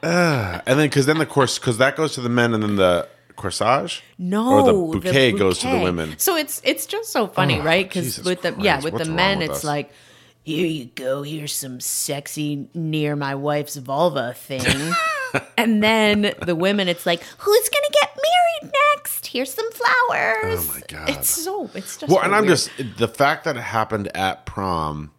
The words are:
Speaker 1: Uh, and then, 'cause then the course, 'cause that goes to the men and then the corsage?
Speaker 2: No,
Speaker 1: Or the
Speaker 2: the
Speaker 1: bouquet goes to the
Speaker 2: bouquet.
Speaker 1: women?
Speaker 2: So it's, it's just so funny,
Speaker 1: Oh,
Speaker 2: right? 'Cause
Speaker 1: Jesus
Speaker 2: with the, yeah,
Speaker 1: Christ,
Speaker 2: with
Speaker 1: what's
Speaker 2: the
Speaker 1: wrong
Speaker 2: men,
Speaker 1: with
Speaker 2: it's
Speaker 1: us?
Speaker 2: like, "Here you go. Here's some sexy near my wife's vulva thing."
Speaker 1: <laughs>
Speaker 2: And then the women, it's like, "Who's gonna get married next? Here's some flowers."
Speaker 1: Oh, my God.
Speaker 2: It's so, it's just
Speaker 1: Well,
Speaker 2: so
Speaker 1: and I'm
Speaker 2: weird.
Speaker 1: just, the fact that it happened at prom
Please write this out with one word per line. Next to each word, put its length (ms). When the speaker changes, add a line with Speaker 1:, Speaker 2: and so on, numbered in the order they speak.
Speaker 1:
Uh, 640
and 120
then, 120
'cause 160
then 120
the 80
course, 320
'cause 200
that 180
goes 180
to 60
the 80
men 260
and 80
then 140
the 320
corsage? 640
Speaker 2:
No, 320
Speaker 1:
Or 120
the 100
Speaker 2:
the 20
Speaker 1:
bouquet 320
goes 260
to 80
the 60
Speaker 2:
bouquet. 120
Speaker 1:
women? 340
Speaker 2:
So 180
it's, 280
it's 220
just 260
so 140
funny, 340
Speaker 1:
Oh, 40
Speaker 2:
right? 260
'Cause 140
Speaker 1:
Jesus 200
Speaker 2:
with 180
the, 160
yeah, 160
Speaker 1:
Christ, 100
Speaker 2:
with 100
Speaker 1:
what's 100
Speaker 2:
the 60
Speaker 1:
wrong 60
Speaker 2:
men, 220
Speaker 1:
with 120
Speaker 2:
it's 80
Speaker 1:
us? 60
Speaker 2:
like, 260
"Here 240
you 280
go. 280
Here's 300
some 280
sexy 920
near 420
my 180
wife's 420
vulva 580
thing." 280
Speaker 1:
<laughs> 400
Speaker 2:
And 240
then 500
the 80
women, 320
it's 180
like, 160
"Who's 300
gonna 320
get 160
married 560
next? 320
Here's 260
some 200
flowers." 880
Speaker 1:
Oh, 40
my 120
God. 240
Speaker 2:
It's 180
so, 460
it's 220
just 120
Speaker 1:
Well, 120
Speaker 2:
so 40
Speaker 1:
and 120
I'm 100
Speaker 2:
weird. 100
Speaker 1:
just, 140
the 100
fact 360
that 120
it 60
happened 540
at 300
prom 720